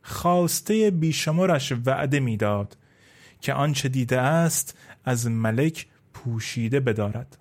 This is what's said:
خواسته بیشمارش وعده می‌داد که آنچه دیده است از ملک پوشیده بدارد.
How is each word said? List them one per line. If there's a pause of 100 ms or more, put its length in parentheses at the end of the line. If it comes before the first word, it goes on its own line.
خواسته
بیشمارش (140)
وعده
می‌داد (640)
که
آنچه
دیده
است (260)
از
ملک (260)
پوشیده
بدارد.